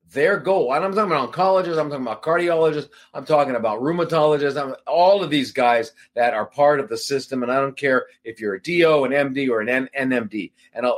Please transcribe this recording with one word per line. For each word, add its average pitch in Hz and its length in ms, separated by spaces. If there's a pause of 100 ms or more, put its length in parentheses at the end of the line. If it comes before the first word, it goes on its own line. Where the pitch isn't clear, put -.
(100)
their 170 280
goal, 151 340
and 156 100
I'm 196 120
talking 196 180
about 131 180
oncologists, 180 480
I'm 151 120
talking 131 160
about 110 160
cardiologists, 160 680 (240)
I'm 139 140
talking 143 300
about 110 260
rheumatologists, 151 760
I'm, 135 160 (120)
all 180 360
of 160 60
these 143 240
guys 120 400 (220)
that 120 180
are 107 140
part 147 340
of 110 80
the 113 80
system, 131 460
and 120 100
I 135 40
don't 139 200
care 131 300 (180)
if 113 160
you're 104 140
a 95 80
D 170 240
O, 151 180
an 127 80
M 139 220
D, 135 160
or 113 100
an 110 80
N-, 127 240
N 131 220
M 113 140
D. 95 260 (180)
And, 120 140
uh, 120 120